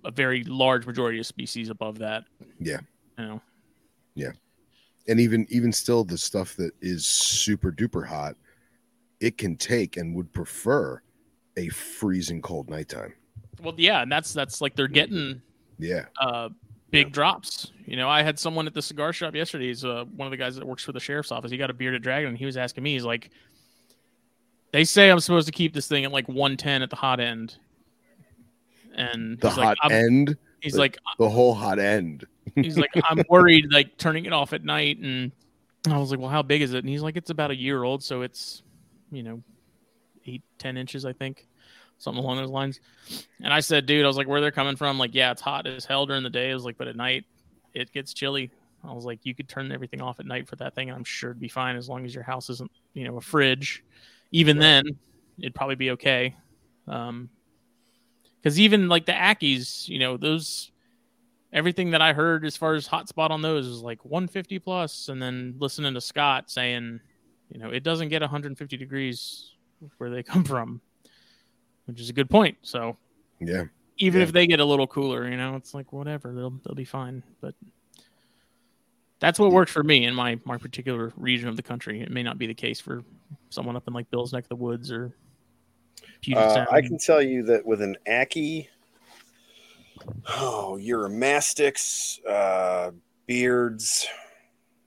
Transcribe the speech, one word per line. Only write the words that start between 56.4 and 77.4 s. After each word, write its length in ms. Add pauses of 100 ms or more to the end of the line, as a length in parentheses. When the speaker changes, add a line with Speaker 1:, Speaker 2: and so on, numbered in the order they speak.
Speaker 1:
Um, 420 (1120)
'cause 160
even, 300
like, 180
the 60
Ackies, 760
you 120
know, 180
those, 540 (800)
everything 400
that 100
I 100
heard 320
as 120
far 180
as 140
hot 200
spot 220
on 100
those 280
was, 140
like, 220
one 220
fifty 320
plus, 500
and 140
then 380
listening 340
to 60
Scott 500
saying, 500 (500)
you 100
know, 100
it 140
doesn't 240
get 140
a 40
hundred 320
fifty 180
degrees 800 (420)
where 140
they 120
come 220
from, 380 (1040)
which 140
is 100
a 20
good 160
point. 340
So 360 (420)
Speaker 2:
Yeah. 240 (320)
Speaker 1:
even 240
Speaker 2:
Yeah. 60
Speaker 1:
if 60
they 140
get 140
a 40
little 220
cooler, 420
you 100
know, 180
it's 160
like, 200
whatever, 420
they'll, 300
they'll 100
be 100
fine. 380 (180)